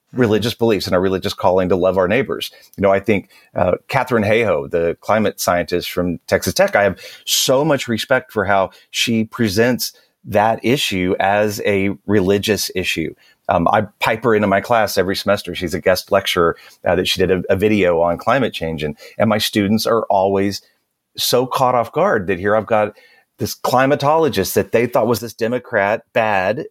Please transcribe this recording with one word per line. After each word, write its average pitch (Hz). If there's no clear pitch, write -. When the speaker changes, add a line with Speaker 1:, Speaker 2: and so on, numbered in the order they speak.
Speaker 1:
Mm-hmm. 123
Speaker 2:
religious 110
beliefs 110
and 95
our 90
religious 95
calling 92
to 98
love 90
our 92
neighbors. 107
You -
know, 98
I 98
think, 98
uh, 90
Katharine 123
Hayhoe, 101
the 85
climate 107
scientist 87
from 87
Texas 95
Tech, 196
I 104
have 101
so -
much 147
respect 123
for 104
how 95
she 113
presents 113
that 110
issue 101
as 104
a 101
religious 101
issue. 85
Um, 87
I 110
pipe 113
her 120
into 104
my 98
class 110
every 95
semester. 101
She's 87
a 87
guest 90
lecturer, 92
uh, 90
that 90
she -
did 92
a, 90
a 101
video 92
on 85
climate 117
change. 80
And, 73
and 104
my 107
students 107
are 113
always 98
so 127
caught 123
off 117
guard 143
that 90
here 101
I've 110
got 107
this -
climatologist 135
that 101
they 117
thought 123
was 117
this 117
Democrat 113
bad, 107